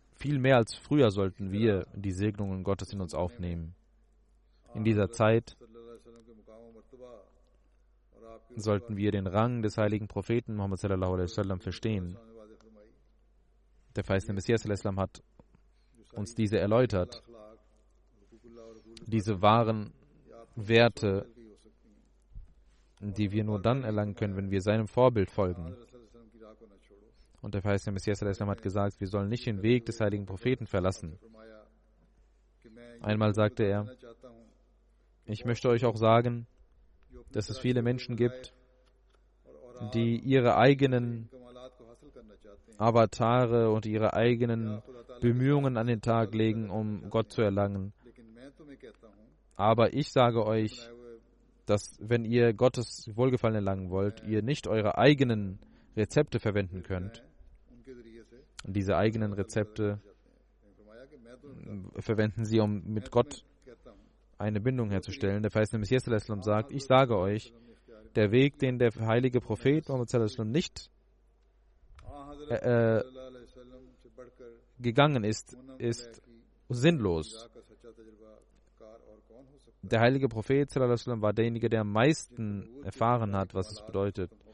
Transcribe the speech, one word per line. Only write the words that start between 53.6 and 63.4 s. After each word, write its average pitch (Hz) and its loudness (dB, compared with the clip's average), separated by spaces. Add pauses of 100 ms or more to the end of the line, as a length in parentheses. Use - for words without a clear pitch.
wollt, 98 -2
ihr 107 0
nicht 135 -4
eure 107 0
eigenen 117 2 (380)
Rezepte 120 0
verwenden 98 -2
könnt." 98 -8 (1400)
Diese 98 0
eigenen 107 0
Rezepte 101 -4 (2000)
verwenden 107 0
sie, 110 2
um 104 0
mit 107 -8
Gott - 0 (920)